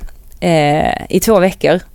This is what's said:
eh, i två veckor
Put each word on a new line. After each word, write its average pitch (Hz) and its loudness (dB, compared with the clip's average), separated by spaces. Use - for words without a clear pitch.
eh, 156 0
i 185 0
två 214 2
veckor 180 0